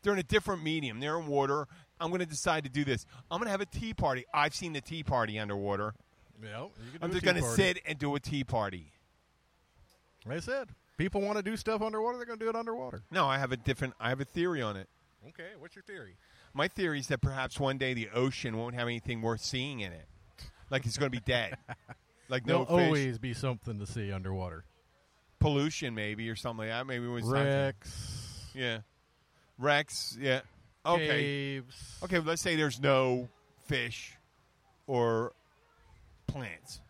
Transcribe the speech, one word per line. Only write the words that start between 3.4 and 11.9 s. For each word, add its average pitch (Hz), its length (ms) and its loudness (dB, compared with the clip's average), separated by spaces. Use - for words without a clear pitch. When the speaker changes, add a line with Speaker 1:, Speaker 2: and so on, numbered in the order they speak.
Speaker 1:
have 196 100 0
a 202 40 -4
tea 220 280 -6
party. 131 400 0
I've 151 200 2
seen 170 200 -6
the 139 80 -4
tea 160 220 -8
party 113 360 2
underwater. 101 540 -2
Speaker 2:
Yeah, 110 200 -10
you 131 280 -16
can 165 80 -14
do 175 60 -4
Speaker 1:
I'm 170 60 0
Speaker 2:
a - 20 -2
Speaker 1:
just 180 100 2
Speaker 2:
tea - 40 4
Speaker 1:
gonna 175 120 6
Speaker 2:
party. 120 240 2
Speaker 1:
sit 180 220 4
and 156 120 -4
do 143 180 0
a 143 40 0
tea 139 240 -2
party. 95 480 -2
Speaker 2:
Like 123 120 -6
I - 40 -4
said, 247 280 -6
people 190 240 0
wanna 208 200 0
do 208 140 -2
stuff 220 260 0
underwater, 220 360 -2